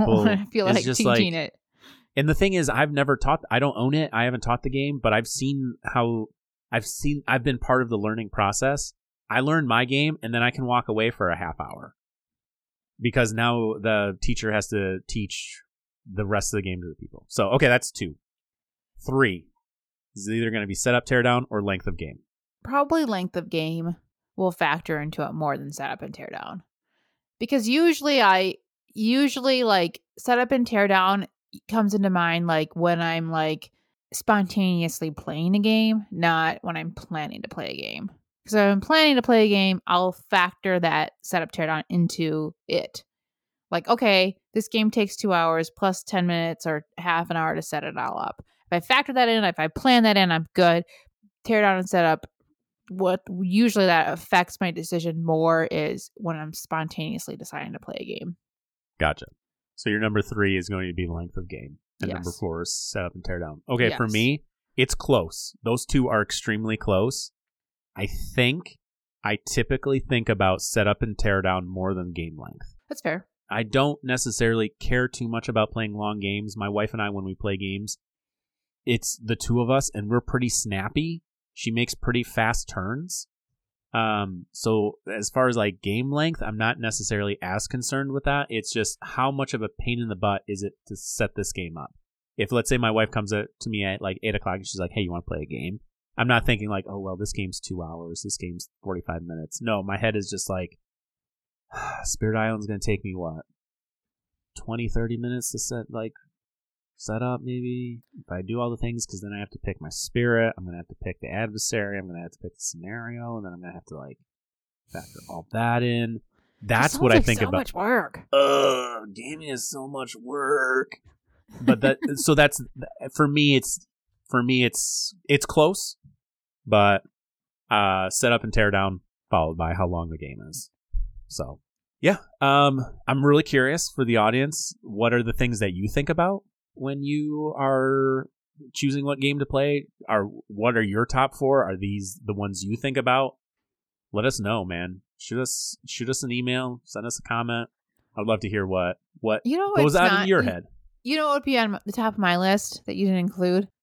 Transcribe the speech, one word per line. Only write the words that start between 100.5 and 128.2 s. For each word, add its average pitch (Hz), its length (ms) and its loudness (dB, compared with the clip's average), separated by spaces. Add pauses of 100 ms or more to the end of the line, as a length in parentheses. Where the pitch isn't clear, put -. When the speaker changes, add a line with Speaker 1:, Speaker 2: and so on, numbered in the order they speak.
Speaker 1:
<sighs> - 340 -10
"Spirit 110 340 -2
Island's 110 280 -2
gonna 104 120 -6
take 101 260 -2
me, 95 100 -8
what, 82 300 -8 (1120)
twenty, 113 320 -6
thirty 113 280 0
minutes 123 360 -6
to 113 60 -8
set, 117 320 -8
like, 113 220 -8 (840)
set 113 260 -6
up, 123 200 -2
maybe, 123 580 -6 (180)
if - 120 -20
I 90 120 -6
do 113 180 -4
all 120 100 -2
the 117 60 -6
things, 117 300 -4
'cause 95 140 -12
then 101 120 -10
I 101 80 -10
have 104 100 -10
to - 80 -20
pick - 220 -6
my 78 80 -14
spirit, 117 680 2
I'm 92 80 -12
gonna 87 120 -10
have 87 120 -14
to - 140 -20
pick - 180 -8
the - 100 -12
adversary, 104 680 -4
I'm 95 80 -10
gonna 87 160 -12
have 85 100 -14
to - 60 -20
pick - 160 -14
the - 60 -20
scenario, 117 760 -10
and 104 100 -10
then 90 60 -12
I'm 87 80 -16
gonna 87 120 -14
have 87 140 -18
to, 78 100 -16
like, 67 220 -16 (760)
factor - 360 -16
all - 240 -14
that 117 300 0
in." 117 380 -2 (440)
That's 113 280 2
Speaker 2:
Sounds - 100 -2
Speaker 1:
what 120 100 6
I 110 40 8
Speaker 2:
like 104 80 8
Speaker 1:
think 117 160 2
Speaker 2:
so 101 80 2
Speaker 1:
about. 92 100 2
Speaker 2:
much - 160 -4
work. 202 580 -2
Speaker 1:
Ugh, 131 840 2
gaming 147 340 -12
is 127 200 -6
so 135 200 -10
much 131 260 -10
work. 131 840 -2 (600)
But 117 200 4
that, 135 180 4
Speaker 2:
<laughs> 143 220 -4
Speaker 1:
so 156 160 4
that's, 147 260 6 (520)
for 151 120 4
me, 143 300 4
it's, - 280 -2 (440)
for 123 160 2
me, 127 200 4
it's, - 480 -2 (160)
it's 143 160 4
close, - 520 2 (680)
but, 101 380 6 (640)
uh, 95 420 2
set 120 220 2